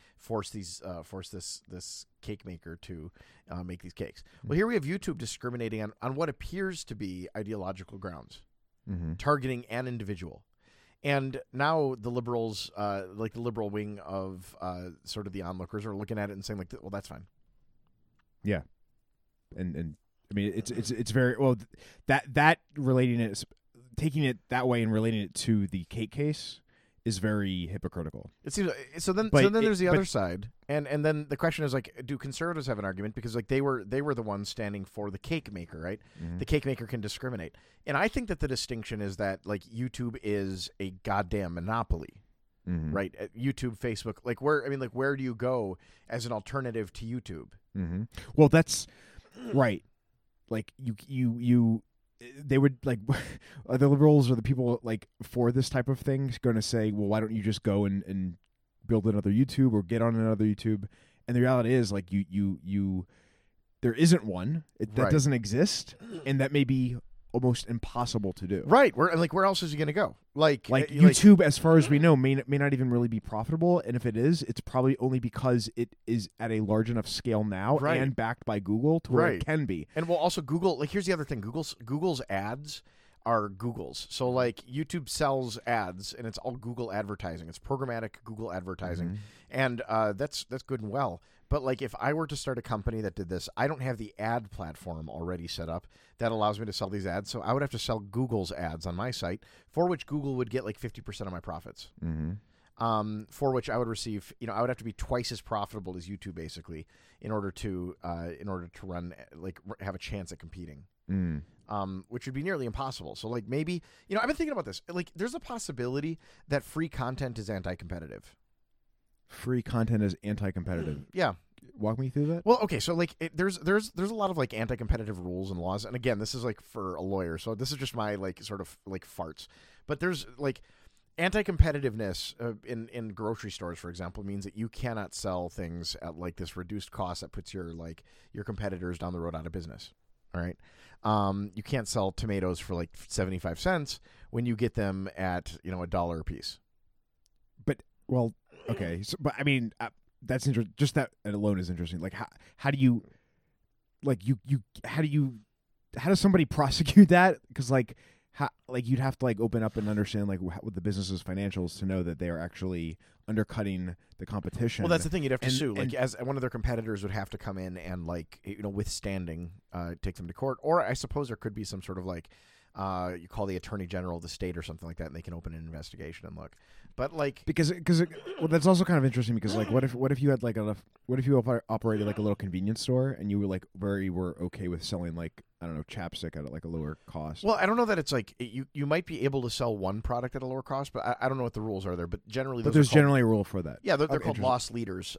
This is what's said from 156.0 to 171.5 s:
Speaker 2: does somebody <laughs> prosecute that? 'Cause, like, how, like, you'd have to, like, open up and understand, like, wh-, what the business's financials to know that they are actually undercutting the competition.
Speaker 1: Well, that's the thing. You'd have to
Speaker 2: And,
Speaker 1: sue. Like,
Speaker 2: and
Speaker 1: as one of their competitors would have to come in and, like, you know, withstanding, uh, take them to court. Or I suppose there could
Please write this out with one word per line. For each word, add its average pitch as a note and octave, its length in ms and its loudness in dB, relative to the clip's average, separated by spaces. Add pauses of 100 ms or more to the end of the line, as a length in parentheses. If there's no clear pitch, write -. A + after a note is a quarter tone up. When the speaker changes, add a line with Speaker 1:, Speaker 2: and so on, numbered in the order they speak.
Speaker 2:
does G3 100 6
somebody F#3 260 8
<laughs> - 140 -2
prosecute D3+ 500 10
that? F3+ 280 8 (180)
'Cause, B2 160 -2
like, B2+ 240 2 (380)
how, - 160 -2 (180)
like, B2+ 180 -4
you'd B2 140 2
have C3+ 200 -2
to, C3 60 0
like, A2 140 2
open A2+ 240 2
up A2 140 -2
and G#2+ 100 -2
understand, G#2 400 0
like, F#2+ 120 -2
wh-, F2 240 -8
what G#2 120 -8
the F#2 60 -6
business's F#2+ 420 -2
financials F#2 560 -4
to G2 60 -4
know F#2+ 180 0
that E2+ 160 -4
they F2 100 -2
are E2+ 100 -4
actually E2+ 580 -6 (300)
undercutting G2+ 680 -2 (220)
the F#2 80 -12
competition. G#2+ 580 -2
Speaker 1:
Well, E3+ 60 2
that's E3+ 140 4
the D#3+ 60 -2
thing. E3 140 -2
You'd C3 80 0
have B2+ 100 0
to B2+ 60 -2
Speaker 2:
And, C3 80 2
Speaker 1:
sue. C3+ 180 0
Like, G2+ 100 -2
Speaker 2:
and B2 120 -2
Speaker 1:
as B2+ 260 0
one C3+ 140 -4
of C3 60 -4
their B2+ 80 -2
competitors A2+ 540 -2
would G2 80 -4
have G2 200 -6
to G#2 60 -8
come G2 200 -8
in F#2 200 -8
and, F2 300 -6
like, E2+ 360 -8
you G2+ 180 -10
know, G#2 80 -4
withstanding, F#2 800 -4 (200)
uh, E2+ 300 -6
take F#2+ 140 -4
them F2 120 -12
to F2+ 60 -12
court. C3 280 -4
Or E3 220 4
I G#2+ 100 -2
suppose C#3+ 340 -4
there A2+ 100 -6
could G#2+ 160 -6